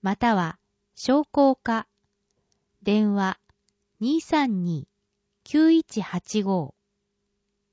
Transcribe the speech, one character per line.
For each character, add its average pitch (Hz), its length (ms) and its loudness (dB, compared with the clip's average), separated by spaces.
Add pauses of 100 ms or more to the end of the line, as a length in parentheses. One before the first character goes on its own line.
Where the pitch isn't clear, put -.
ま 208 120 -2
た 233 180 0
は、 170 240 -4 (380)
商 285 280 0
工 277 300 2
課。 226 320 -6 (960)
電 208 320 0
話、 190 240 -2 (600)
二 285 200 -2
三 254 440 -2
二、 165 240 -6 (560)
九 320 260 4
一 330 320 0
八 190 400 -6
五。 190 320 -4 (1000)